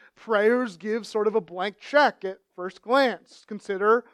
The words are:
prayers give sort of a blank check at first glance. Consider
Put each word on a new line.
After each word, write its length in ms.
prayers 640
give 300
sort 200
of 80
a 60
blank 400
check 440
at 140
first 280
glance. 640
Consider 680